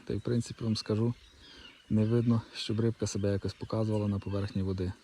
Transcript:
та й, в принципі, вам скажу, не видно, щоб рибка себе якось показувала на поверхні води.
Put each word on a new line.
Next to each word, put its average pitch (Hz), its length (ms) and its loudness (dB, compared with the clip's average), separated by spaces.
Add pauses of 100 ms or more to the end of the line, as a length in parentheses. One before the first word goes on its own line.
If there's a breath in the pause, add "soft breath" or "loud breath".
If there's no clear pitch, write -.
та - 80 -4
й, 101 40 -2
в 104 40 -4
принципі, 120 420 -2
вам 110 120 2
скажу, 113 380 0 (760 loud breath)
не 110 160 4
видно, 117 360 4 (120)
щоб - 260 -2
рибка 113 280 0
себе 101 240 0
якось 98 220 -2
показувала 107 540 -2
на 101 120 0
поверхні 98 420 -2
води. 92 320 -2 (100)